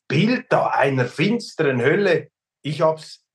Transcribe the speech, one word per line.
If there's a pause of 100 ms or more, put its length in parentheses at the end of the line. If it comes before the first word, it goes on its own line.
Bild
da
einer
finsteren
Hölle, (320)
ich
hab's